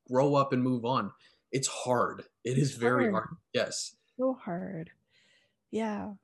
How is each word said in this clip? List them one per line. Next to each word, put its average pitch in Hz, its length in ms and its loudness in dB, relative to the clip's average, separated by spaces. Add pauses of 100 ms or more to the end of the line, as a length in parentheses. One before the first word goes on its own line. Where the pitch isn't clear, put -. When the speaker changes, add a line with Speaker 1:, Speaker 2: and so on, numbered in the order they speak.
(100)
Speaker 1:
grow 139 260 4
up 135 180 2
and 127 80 2
move 127 240 0
on. 120 260 0 (400)
It's 135 160 -2
hard. 117 560 -2 (200)
It 127 140 0
is 143 140 4
Speaker 2:
It's - 40 -12
Speaker 1:
very 120 340 4
Speaker 2:
hard. - 0 -
Speaker 1:
hard. 107 180 -2 (260)
Yes. - 420 -4 (220)
Speaker 2:
So 262 160 0
hard. 185 580 -8 (800)
Yeah. 208 520 -6